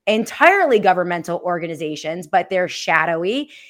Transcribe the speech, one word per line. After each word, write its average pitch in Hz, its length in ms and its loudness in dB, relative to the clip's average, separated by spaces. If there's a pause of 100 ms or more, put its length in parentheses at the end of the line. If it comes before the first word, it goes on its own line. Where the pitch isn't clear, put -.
entirely 269 720 4
governmental 175 640 0
organizations, 160 800 -6
but 175 240 0
they're 180 160 0
shadowy, 170 840 -2 (200)